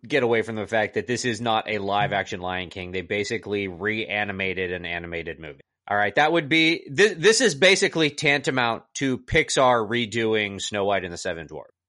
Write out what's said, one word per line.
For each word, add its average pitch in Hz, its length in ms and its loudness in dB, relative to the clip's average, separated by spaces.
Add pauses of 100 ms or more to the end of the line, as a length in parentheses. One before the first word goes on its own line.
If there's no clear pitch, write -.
get 131 160 2
away 117 180 4
from 110 140 -6
the 104 120 -6
fact 107 280 0
that 104 120 -2
this 120 180 -2
is 113 160 -2
not 110 280 0
a 107 100 -2
live 98 340 0
action 95 280 -2
Lion 90 280 -4
King. 90 220 -10
They 92 100 -4
basically 101 680 -4
reanimated 95 1040 -4
an 87 140 -6
animated 85 540 -8
movie. 76 220 -16 (260)
All 104 100 0
right, 104 180 0
that 151 160 4
would 165 160 0
be, 160 480 2
th-, 190 220 4
this 214 240 4
is 202 140 4
basically 180 540 4
tantamount 135 760 0 (120)
to 131 220 0
Pixar 127 720 2
redoing 110 720 0
Snow 104 240 -2
White 98 180 0
and 90 100 -6
the 85 40 -10
Seven 82 300 -6
Dwarfs. 73 240 -14 (180)